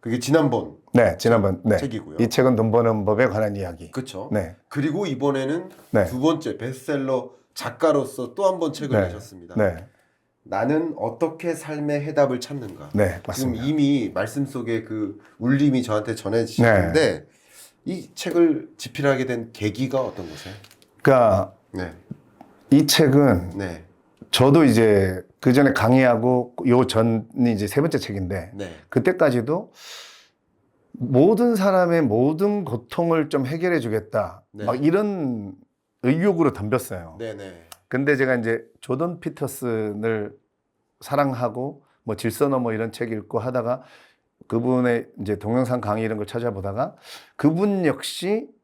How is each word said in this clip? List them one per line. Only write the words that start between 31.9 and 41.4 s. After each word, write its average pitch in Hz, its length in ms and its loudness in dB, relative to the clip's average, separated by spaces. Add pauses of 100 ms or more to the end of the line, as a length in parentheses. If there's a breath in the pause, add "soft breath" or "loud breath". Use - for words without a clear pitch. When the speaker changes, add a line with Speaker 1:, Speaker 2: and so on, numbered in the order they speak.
Speaker 2:
모든 156 600 0
고통을 156 640 -2
좀 139 180 -2
해결해 170 340 -2
주겠다. 107 720 -4
Speaker 1:
네. 104 140 -14
Speaker 2:
막 123 200 -2
이런 151 720 -2 (480)
의욕으로 165 500 2
덤볐어요. 98 640 -6
Speaker 1:
네, 110 160 -10
네. 92 300 -16 (220)
Speaker 2:
근데 139 300 0
제가 131 180 2
이제 113 280 -2 (180)
조던 165 400 -6
피터슨을 110 1160 -4 (640)
사랑하고 131 840 -4 (180)